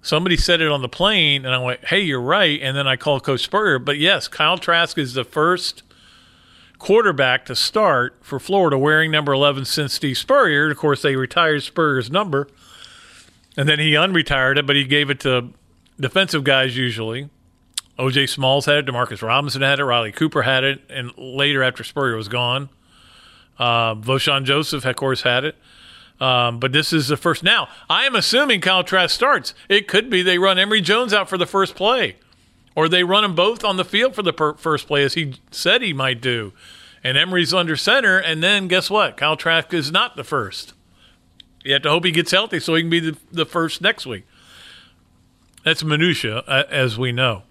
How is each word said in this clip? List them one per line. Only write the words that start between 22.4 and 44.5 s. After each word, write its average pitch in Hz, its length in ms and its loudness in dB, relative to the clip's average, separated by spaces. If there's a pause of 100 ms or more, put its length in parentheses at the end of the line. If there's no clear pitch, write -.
Uh, 117 380 0
Voshon 131 480 -2
Joseph, 139 400 -2
of 131 100 -2
course, 135 280 -4
had 123 200 2
it. 151 140 -6 (640)
Um, 123 420 0
but 127 120 -2
this 151 220 0
is 147 140 0
the 143 100 0
first. - 240 -2
Now, 196 260 0 (220)
I 208 160 0
am 262 80 -4
assuming 226 480 2
Kyle 185 200 2
Trask 180 320 0
starts. 247 380 0 (160)
It 202 180 2
could 220 220 0
be 185 140 0
they 180 160 2
run 190 200 2
Emory 208 220 2
Jones 208 320 0
out 202 160 0
for 190 80 -4
the 180 80 2
first 196 300 -2
play, 202 420 0 (580)
or 160 140 2
they 180 160 6
run 196 180 2
'em 196 120 0
both 196 280 2
on 202 140 0
the 185 80 -2
field 240 300 0
for 214 80 -6
the 170 100 0
per-, 151 220 -2
first 151 320 -4
play, 143 180 2
as 135 80 0
he 143 220 -4 (160)
said 220 320 0
he 202 100 -4
might 131 300 -2
do. 117 320 -4 (500)
And 131 140 2
Emory's 175 340 0
under 170 240 0
center, 208 400 2
and 160 260 -2
then 196 240 2
guess 180 220 0
what? 196 300 0
Kyle 156 180 0
Trask 165 380 0
is 156 180 -4
not 214 240 -2
the 131 80 -10
first. - 480 -6 (920)
You 135 120 -2
have 139 80 0
to 151 80 0
hope 170 160 2
he 180 60 0
gets 160 180 0
healthy 190 300 0
so 165 140 -2
he 160 60 4
can 165 80 -2
be 170 120 2
the, 160 180 -6 (120)
the 165 140 -2
first 165 380 -6
next 214 240 -2
week. 107 180 -10 (1400)